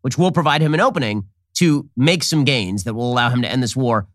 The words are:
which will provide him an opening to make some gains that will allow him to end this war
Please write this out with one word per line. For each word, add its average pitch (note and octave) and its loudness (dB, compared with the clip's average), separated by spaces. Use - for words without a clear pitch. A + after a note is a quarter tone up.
which C3 -4
will F3+ 2
provide D3+ 2
him D3+ 2
an E3 2
opening A#2 0
to D3+ 0
make D#3 2
some D3+ 0
gains G#2 0
that A2+ -6
will A#2+ -4
allow A#2+ 2
him B2 0
to E2+ -4
end B2+ -2
this A#2+ -4
war A#2 0